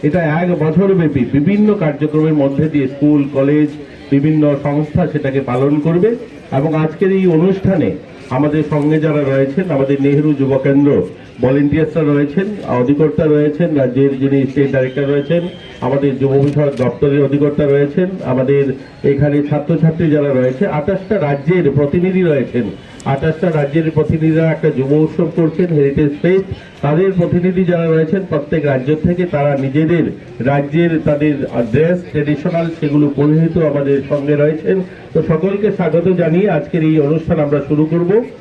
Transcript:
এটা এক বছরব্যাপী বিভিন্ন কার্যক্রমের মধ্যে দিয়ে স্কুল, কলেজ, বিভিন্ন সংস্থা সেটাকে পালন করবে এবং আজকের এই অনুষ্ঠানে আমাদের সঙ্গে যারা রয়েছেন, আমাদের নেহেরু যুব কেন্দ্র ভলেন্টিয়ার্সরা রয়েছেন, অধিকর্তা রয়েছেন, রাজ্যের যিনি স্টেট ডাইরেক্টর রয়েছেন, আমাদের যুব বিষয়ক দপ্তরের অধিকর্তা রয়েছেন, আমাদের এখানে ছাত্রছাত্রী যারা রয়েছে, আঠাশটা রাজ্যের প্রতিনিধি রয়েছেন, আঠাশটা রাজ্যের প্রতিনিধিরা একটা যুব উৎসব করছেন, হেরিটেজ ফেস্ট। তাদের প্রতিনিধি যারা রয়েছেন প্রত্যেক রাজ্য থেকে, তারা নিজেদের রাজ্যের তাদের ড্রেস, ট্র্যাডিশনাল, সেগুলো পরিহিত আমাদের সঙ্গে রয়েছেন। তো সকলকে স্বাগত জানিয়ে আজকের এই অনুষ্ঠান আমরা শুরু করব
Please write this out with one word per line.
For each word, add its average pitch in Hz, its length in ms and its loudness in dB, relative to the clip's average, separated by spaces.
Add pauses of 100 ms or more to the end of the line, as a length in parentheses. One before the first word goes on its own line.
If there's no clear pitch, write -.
এটা 156 180 0
এক 165 380 0
বছরব্যাপী 160 640 2
বিভিন্ন 202 480 2
কার্যক্রমের 151 600 0
মধ্যে 143 360 0
দিয়ে 143 180 0
স্কুল, 147 360 2 (100)
কলেজ, 147 360 2 (420)
বিভিন্ন 147 520 2
সংস্থা 151 440 -2
সেটাকে 135 340 -2
পালন 139 380 0
করবে 180 360 2 (360)
এবং 151 240 0
আজকের 156 360 0
এই 190 160 2
অনুষ্ঠানে 170 640 2 (380)
আমাদের 147 400 0
সঙ্গে 151 300 0
যারা 151 220 0
রয়েছেন, 135 500 0
আমাদের 139 300 0
নেহেরু 143 320 2
যুব 135 240 0
কেন্দ্র 139 460 4 (380)
ভলেন্টিয়ার্সরা 143 640 2
রয়েছেন, 143 420 0 (240)
অধিকর্তা 143 560 2
রয়েছেন, 151 500 2
রাজ্যের 135 440 2
যিনি 135 280 2
স্টেট 139 240 0
ডাইরেক্টর 135 380 -2
রয়েছেন, 147 380 0 (340)
আমাদের 135 380 -2
যুব 139 120 0
বিষয়ক 143 440 2
দপ্তরের 139 480 0
অধিকর্তা 143 420 0
রয়েছেন, 143 440 0 (140)
আমাদের 131 500 0 (300)
এখানে 143 400 2
ছাত্রছাত্রী 156 680 0
যারা 143 220 0
রয়েছে, 127 340 0
আঠাশটা 185 540 -2
রাজ্যের 147 500 0
প্রতিনিধি 180 520 0
রয়েছেন, 127 400 0 (420)
আঠাশটা 156 460 -2
রাজ্যের 151 400 0
প্রতিনিধিরা 160 600 2
একটা 156 180 0
যুব 135 220 -2
উৎসব 156 440 2
করছেন, 165 300 0
হেরিটেজ 147 460 2 (100)
ফেস্ট। 185 240 2 (360)
তাদের 170 300 2
প্রতিনিধি 180 520 0
যারা 170 220 0
রয়েছেন 160 440 0
প্রত্যেক 151 360 -2
রাজ্য 139 300 0
থেকে, 175 300 -2
তারা 143 320 0
নিজেদের 151 540 0 (360)
রাজ্যের 147 580 0
তাদের 147 380 0 (280)
ড্রেস, 170 380 2
ট্র্যাডিশনাল, 160 600 -2 (100)
সেগুলো 147 360 2
পরিহিত 160 420 2
আমাদের 143 520 0
সঙ্গে 147 260 0
রয়েছেন। 160 460 0 (320)
তো 160 80 2
সকলকে 196 500 0
স্বাগত 170 360 0
জানিয়ে 175 420 2
আজকের 160 340 -2
এই 156 160 2
অনুষ্ঠান 156 400 0
আমরা 143 280 0
শুরু 151 180 2
করব 175 380 0 (180)